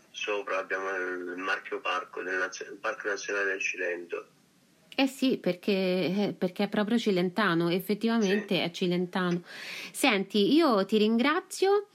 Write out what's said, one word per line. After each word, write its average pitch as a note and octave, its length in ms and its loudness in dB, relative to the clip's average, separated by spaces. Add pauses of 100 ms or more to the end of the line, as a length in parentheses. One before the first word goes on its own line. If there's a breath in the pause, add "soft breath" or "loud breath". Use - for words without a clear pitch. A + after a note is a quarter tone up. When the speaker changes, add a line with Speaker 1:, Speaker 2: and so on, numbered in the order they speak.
(100)
Speaker 1:
sopra G2+ 480 -4
abbiamo F#2+ 320 -4
il F2+ 480 -6
marchio G2 420 -4
parco F#2 420 -6
del F#2 140 -4
Naz-, - 420 -6
Parco G#2+ 300 -6
Nazionale G2+ 440 -2
del G2 80 -4
Cilento. F2 680 -4 (680)
Speaker 2:
Eh C4+ 120 2
sì, C4 320 0
perché, F3+ 340 -2
eh, F#3 640 2
perché F#3 280 -2
è G3+ 40 0
proprio G#3 300 0
cilentano, F3+ 720 2
effettivamente G#3 880 0
Speaker 1:
Sì. D3+ 40 2
Speaker 2:
è F3 120 0
cilentano. F3+ 680 0 (500 loud breath)
Senti, G3+ 600 2
io C4+ 320 6
ti G#3+ 140 2
ringrazio D#4 960 2